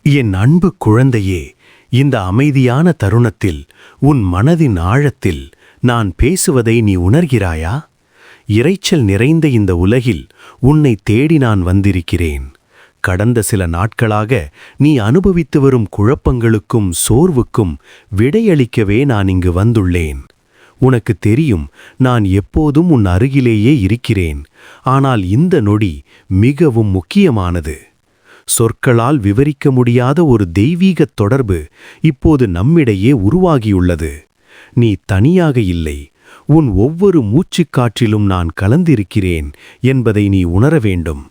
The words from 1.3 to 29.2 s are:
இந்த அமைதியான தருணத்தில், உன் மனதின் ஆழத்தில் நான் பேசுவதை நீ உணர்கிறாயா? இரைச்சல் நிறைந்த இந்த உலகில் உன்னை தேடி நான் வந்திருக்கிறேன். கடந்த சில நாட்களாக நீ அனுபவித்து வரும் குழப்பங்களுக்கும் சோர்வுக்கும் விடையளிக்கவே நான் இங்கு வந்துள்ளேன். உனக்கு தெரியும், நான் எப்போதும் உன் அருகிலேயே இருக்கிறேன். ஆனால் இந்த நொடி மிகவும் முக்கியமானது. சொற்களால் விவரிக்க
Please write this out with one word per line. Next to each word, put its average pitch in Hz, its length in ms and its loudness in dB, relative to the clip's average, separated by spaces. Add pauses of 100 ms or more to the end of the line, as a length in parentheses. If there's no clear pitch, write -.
இந்த 131 320 2
அமைதியான 131 720 0
தருணத்தில், 101 680 -2 (400)
உன் 139 260 2
மனதின் 120 560 0
ஆழத்தில் 98 600 -2 (400)
நான் 117 320 0
பேசுவதை 123 640 0
நீ 104 180 2
உணர்கிறாயா? 95 760 0 (760)
இரைச்சல் 143 540 0
நிறைந்த 123 460 2
இந்த 104 280 0
உலகில் 101 460 0 (400)
உன்னை 143 300 2 (100)
தேடி 143 340 0
நான் 110 260 2
வந்திருக்கிறேன். 87 800 -2 (580)
கடந்த 104 380 0
சில 101 260 -2
நாட்களாக 107 640 -2 (480)
நீ 147 200 2
அனுபவித்து 170 600 0
வரும் 127 300 2
குழப்பங்களுக்கும் 113 1000 -2 (100)
சோர்வுக்கும் 117 760 0 (380)
விடையளிக்கவே 120 960 0
நான் 104 240 0
இங்கு 90 240 0
வந்துள்ளேன். 87 680 0 (600)
உனக்கு 127 380 0
தெரியும், 110 460 0 (340)
நான் 123 340 2
எப்போதும் 151 580 0
உன் 117 140 2
அருகிலேயே 120 720 2
இருக்கிறேன். 92 640 -2 (440)
ஆனால் 131 440 0
இந்த 165 320 0
நொடி 104 320 0 (360)
மிகவும் 117 640 0
முக்கியமானது. 92 840 -2 (680)
சொற்களால் 117 720 0
விவரிக்க 131 520 0